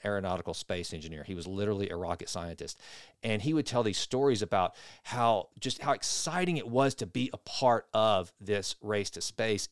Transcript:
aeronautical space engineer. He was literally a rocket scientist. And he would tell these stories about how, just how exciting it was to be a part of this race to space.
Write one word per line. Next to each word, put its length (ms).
aeronautical 500
space 380
engineer. 300
He 140
was 100
literally 420
a 80
rocket 320
scientist. 500
And 180
he 140
would 100
tell 200
these 120
stories 460
about 320
how, 440
just 220
how 120
exciting 640
it 100
was 280
to 100
be 260
a 60
part 560
of 360
this 420
race 280
to 120
space. 500